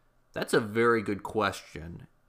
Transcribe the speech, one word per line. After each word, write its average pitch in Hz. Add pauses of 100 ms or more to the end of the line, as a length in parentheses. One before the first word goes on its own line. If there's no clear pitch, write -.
(340)
That's -
a 160
very 113
good 98
question, 90 (220)